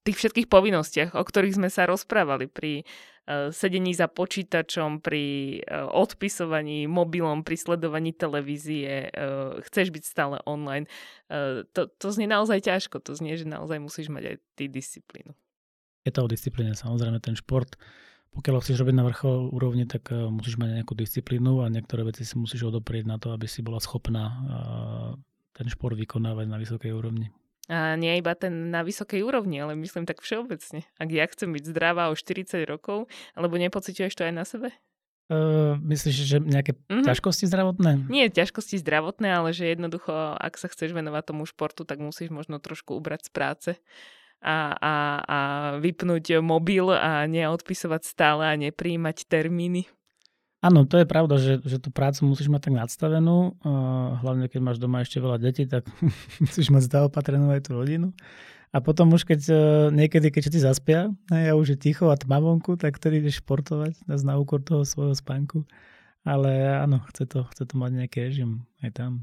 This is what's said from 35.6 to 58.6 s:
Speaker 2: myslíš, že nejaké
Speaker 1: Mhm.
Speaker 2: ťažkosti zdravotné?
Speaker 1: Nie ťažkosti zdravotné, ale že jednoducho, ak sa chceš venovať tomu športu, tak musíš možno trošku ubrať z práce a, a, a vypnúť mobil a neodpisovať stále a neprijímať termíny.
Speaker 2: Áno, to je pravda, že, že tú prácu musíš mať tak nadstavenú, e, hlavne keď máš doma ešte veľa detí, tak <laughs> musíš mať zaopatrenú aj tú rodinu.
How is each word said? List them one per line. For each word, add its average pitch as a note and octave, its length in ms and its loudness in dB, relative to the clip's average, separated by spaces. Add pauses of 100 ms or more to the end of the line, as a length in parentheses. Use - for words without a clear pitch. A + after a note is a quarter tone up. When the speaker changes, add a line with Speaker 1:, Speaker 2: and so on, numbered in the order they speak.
Speaker 2:
myslíš, D3 460 0
že C#3+ 180 2
nejaké C#3 380 2 (100)
Speaker 1:
Mhm. B3+ 220 2
Speaker 2:
ťažkosti F3+ 400 0
zdravotné? F3+ 580 2
Speaker 1:
Nie B3 220 4
ťažkosti F#3 500 -2
zdravotné, E3 540 0
ale E3+ 180 2
že E3+ 160 -2
jednoducho, E3+ 460 -4 (240)
ak - 180 -6
sa - 140 -10
chceš E3 240 -6
venovať D#3 340 -4
tomu D3+ 160 -8
športu, D3+ 400 -8
tak D3 160 -8
musíš D3+ 300 -10
možno D3+ 320 -10
trošku - 340 -14
ubrať D3+ 320 -8
z - 60 -16
práce C#3+ 380 -4 (680)
a, D#3 180 -2 (140)
a, - 240 -2 (240)
a - 200 -2 (420)
vypnúť E3+ 580 0
mobil E3 540 2
a D#3 320 2
neodpisovať D#3+ 800 -2
stále D3+ 400 2
a D#3 100 2
neprijímať D#3 720 -2
termíny. F3 600 0 (760)
Speaker 2:
Áno, E3+ 220 10
to D3+ 140 6
je F3 80 8
pravda, D#3 300 4
že, C3 260 4
že C3 160 -2
tú C3 100 -8
prácu C#3 380 0
musíš C#3 220 2
mať C#3+ 200 2
tak C3+ 80 4
nadstavenú, D#3+ 760 2
e, - 160 -4 (460)
hlavne B2+ 300 0
keď B2+ 140 -2
máš B2 180 0
doma B2 220 0
ešte B2 180 -4
veľa B2 200 0
detí, B2+ 260 0
tak C3 200 -2 (280)
<laughs> - 300 -4
musíš D3 260 2
mať C3 220 6
zaopatrenú C#3+ 580 2
aj C#3 160 0
tú B2+ 120 -6
rodinu. D#3 340 -2 (600)